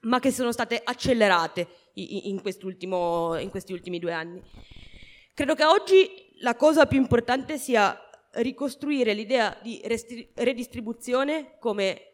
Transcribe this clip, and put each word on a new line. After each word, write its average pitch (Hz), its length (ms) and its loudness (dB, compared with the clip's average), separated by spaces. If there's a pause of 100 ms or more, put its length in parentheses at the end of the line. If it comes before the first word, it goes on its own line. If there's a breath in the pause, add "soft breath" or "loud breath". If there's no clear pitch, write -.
ma 240 180 0
che 262 100 2
sono 240 220 -2
state 233 300 -4
accelerate 196 840 0 (280 soft breath)
i-, 196 220 -10
i-, - 120 -6
in 196 140 -6
quest'ultimo, 180 960 -4
in 147 100 -6
questi 190 240 -12
ultimi 175 260 -8
due 170 140 -4
anni. 170 300 -8 (880 loud breath)
Credo 294 220 0
che 302 100 2
oggi 381 640 4 (120)
la 233 160 -2
cosa 220 300 6
più 269 120 2
importante 254 580 0
sia 220 420 2 (340)
ricostruire 269 800 -2
l'idea 220 480 -2
di 226 220 -12
restri-, 226 500 -8
redistribuzione 247 1200 -4
come 196 560 -4